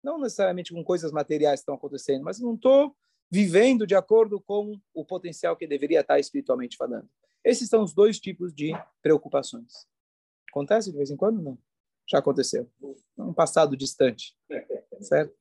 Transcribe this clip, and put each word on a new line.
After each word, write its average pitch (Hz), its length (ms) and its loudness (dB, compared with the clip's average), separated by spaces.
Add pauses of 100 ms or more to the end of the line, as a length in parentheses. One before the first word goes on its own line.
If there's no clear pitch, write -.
Não 294 160 -8
necessariamente 185 560 -4
com 170 120 -10
coisas 165 260 -2
materiais 151 480 0
que - 40 -20
estão 143 120 -6
acontecendo, 139 480 -6
mas 196 160 -10
não 240 160 -4
tô 277 400 4 (340)
vivendo 208 560 4
de 185 80 0
acordo 208 460 4
com 208 400 -6 (140)
o 160 100 -10
potencial 175 540 -6
que 160 100 -10
deveria 147 320 0
estar 143 180 2
espiritualmente 127 600 -2
falando. 120 320 -8 (340)
Esses 240 240 2
são 220 160 4
os 156 100 -6
dois 208 280 4
tipos 175 320 -10
de 156 180 -6 (300)
preocupações. - 840 -2 (640)
Acontece 196 420 0
de 147 60 -10
vez 143 140 -4
em 143 60 -8
quando? 208 240 0
Não. 135 160 -10 (520)
Já 143 100 2
aconteceu. 131 520 -2 (460)
Um 180 160 -8
passado 156 420 2
distante. 131 580 -2 (680)
Certo? 151 400 0